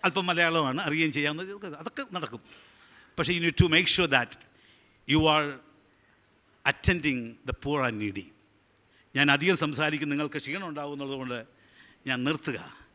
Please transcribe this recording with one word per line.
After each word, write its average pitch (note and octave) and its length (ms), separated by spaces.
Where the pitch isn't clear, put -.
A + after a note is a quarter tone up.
അല്പം F#3+ 200
മലയാളമാണ്, E3 560
അറിയുകയും D#3+ 300
ചെയ്യാവുന്നത്, D3+ 360
ഇതൊക്കെ, G3+ 200
അതൊക്കെ E3 460
നടക്കും. D#3+ 260
പക്ഷേ E3+ 140
you E3+ 120
need E3+ 200
to D#3 80
make F3+ 100
sure E3 280
that B2 260
you D#3 100
are D3+ 300
attending D3+ 480
the A#2 340
poor C#3 220
and G#2+ 140
needy. G2 200
ഞാൻ C#3+ 160
അധികം D#3 260
സംസാരിക്കും, D3+ 520
നിങ്ങൾക്ക് D3 280
ക്ഷീണം E3+ 300
ഉണ്ടാവുന്നത് C#3+ 400
കൊണ്ട് B2+ 360
ഞാൻ B2 160
നിർത്തുക. C#3 720